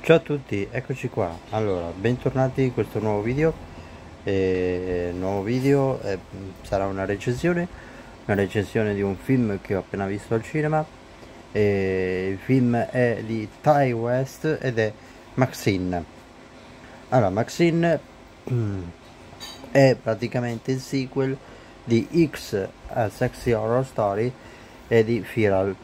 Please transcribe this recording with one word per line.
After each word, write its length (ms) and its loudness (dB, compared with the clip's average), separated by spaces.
Ciao 80 10
a 40 6
tutti, 500 -4
eccoci 400 -6
qua. 280 -2
Allora, 440 -2
bentornati 680 0
in 100 2
questo 260 -2
nuovo 220 0
video. 320 0
Eh, 880 0
nuovo 300 -2
video, 580 2
eh, 180 -4
sarà 240 0
una 180 -4
recensione, 640 -2
una 100 0
recensione 600 0
di 80 0
un 140 0
film 440 0
che 140 -4
ho 60 0
appena 260 -4
visto 260 -4
al 100 0
cinema. 400 -2
Eh, 800 2
il 60 -6
film 360 4
è 480 0
di 240 -4
Ty 320 4
West 680 -2
ed 160 0
è 120 2
Maxine. 680 0
Allora, 180 4
Maxine, 720 2
mm, 320 0
è 300 6
praticamente 720 -4
il 80 -2
sequel 560 -2
di 480 2
X, 340 -4
A 160 0
Sexy 420 0
Horror 320 2
Story 480 0
e 160 6
di 160 0
Feral. 640 2